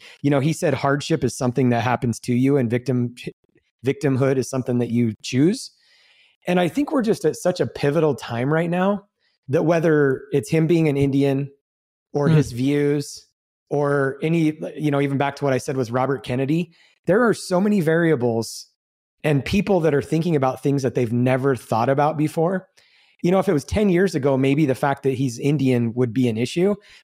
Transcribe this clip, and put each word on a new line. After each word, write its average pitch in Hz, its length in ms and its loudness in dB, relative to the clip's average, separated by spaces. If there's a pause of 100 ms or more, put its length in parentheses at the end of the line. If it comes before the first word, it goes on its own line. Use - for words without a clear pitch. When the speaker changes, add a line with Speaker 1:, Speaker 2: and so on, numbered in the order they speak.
(220)
Speaker 1:
you 143 80 2
know, 143 80 2
he 151 140 0
said 156 200 0
hardship 143 520 -2
is 120 120 -2
something 127 340 0
that 117 120 2
happens 120 380 -2
to 127 120 -4
you 135 240 2
and 120 140 0
victim, 123 460 -2 (680)
victimhood 135 520 0
is 123 120 -2
something 123 300 -4
that 117 120 -2
you 113 320 0
choose. 165 500 -2 (760)
And 180 140 0
I 175 80 0
think 285 240 -4
we're 269 100 0
just 208 220 0
at 156 100 0
such - 240 -2
a 135 80 0
pivotal 147 480 0
time 127 400 -4
right 170 160 -2
now 190 360 -2 (420)
that 156 160 0
whether 156 580 2 (100)
it's 143 180 -2
him 160 180 2
being 165 200 2
an 139 80 0
Indian 139 540 0 (640)
or 147 160 0
Speaker 2:
Hmm. 160 80 6
Speaker 1:
his 127 160 2
views 143 720 -2 (460)
or 143 520 0
any, 160 360 0 (180)
you 151 140 -2
know, 143 100 2
even 139 180 0
back 139 180 -2
to - 80 -4
what 135 80 2
I 127 60 0
said 131 180 -6
was 120 140 -2
Robert 131 340 -2
Kennedy, 139 480 -2 (340)
there 214 200 4
are 196 80 2
so 180 260 -2
many 208 200 2
variables 147 880 0 (560)
and 143 200 2
people 196 360 2
that 156 140 2
are 139 80 2
thinking 160 340 0
about 131 260 0
things 139 200 0
that 127 120 -2
they've 120 180 0
never 127 440 2
thought 117 320 0
about 147 280 0
before. 165 520 -2 (540)
You 175 80 2
know, 190 80 4
if 180 100 0
it - 40 2
was 143 120 0
ten 208 240 0
years 180 260 2
ago, 135 220 0
maybe 139 300 2
the 127 80 0
fact 139 280 -2
that 135 120 0
he's 123 240 -4
Indian 127 560 0
would 123 180 0
be 123 160 2
an 110 80 -2
issue, 175 400 -2 (280)